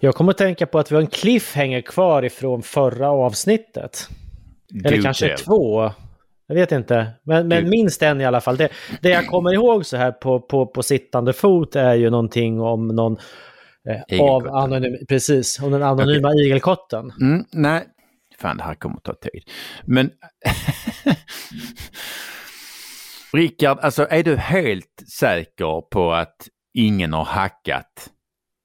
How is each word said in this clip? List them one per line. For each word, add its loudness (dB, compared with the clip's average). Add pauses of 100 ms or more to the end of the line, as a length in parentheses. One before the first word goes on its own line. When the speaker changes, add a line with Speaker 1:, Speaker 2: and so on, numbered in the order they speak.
Speaker 1:
Jag 2
kommer 2
att 0
tänka 0
på -2
att -2
vi -2
har 4
en 0
cliffhanger 0
kvar 2
ifrån -4
förra 0
avsnittet. -2 (760)
Eller 2
Speaker 2:
God 2
Speaker 1:
kanske 0
Speaker 2:
del. -2
Speaker 1:
två. 2 (560)
Jag -8
vet 2
inte. 0 (120)
Men, 2
men 4
Speaker 2:
God. 0
Speaker 1:
minst 2
en 2
i 0
alla 2
fall. -2
Det, 2 (320)
det 2
jag 2
kommer 0
ihåg 2
så -6
här 0
på, 0
på, 0
på -6
sittande 0
fot 2
är 4
ju 4
någonting 0
om -2
någon, 0 (720)
eh, -6
av -14
Speaker 2:
Igelkotten. 2
Speaker 1:
anonym-, -2
precis, 0
om -2
den 0
anonyma 2
Speaker 2:
Okej. 4
Speaker 1:
igelkotten. -2
Speaker 2:
Mm, 2
nej. 0 (540)
Fan, -6
det -12
här -8
kommer -10
att -18
ta -8
tid. -14 (420)
Men 2
<laughs> -4 (2000)
Rickard, 2
alltså, 0
är 2
du 2
helt -4 (160)
säker -2 (100)
på 0
att -6 (260)
ingen 2
har -2
hackat -8 (540)